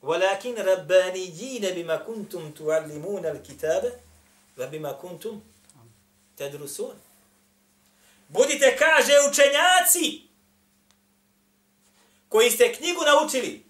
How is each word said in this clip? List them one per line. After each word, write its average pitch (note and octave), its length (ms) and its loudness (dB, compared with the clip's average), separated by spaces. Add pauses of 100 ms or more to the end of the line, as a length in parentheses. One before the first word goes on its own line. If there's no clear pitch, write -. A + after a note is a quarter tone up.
Walakin F#3+ 540 -2
rabbanijine F#3 1160 0
bima E3 320 -6
kuntum F#3+ 480 -12
tuallimuna D#3 760 -6
al-kitabe D#3 640 -4 (640)
wa B2+ 140 -10
bima D3+ 280 -10
kuntum G3+ 440 -14 (920)
tadrusun. D3 600 -12 (1300)
Budite, B3+ 500 2
kaže, D4 340 4 (180)
učenjaci D#4 920 2 (2000)
koji A#3 220 4
ste A#3 240 4
knjigu F4 260 -4
naučili D4 680 2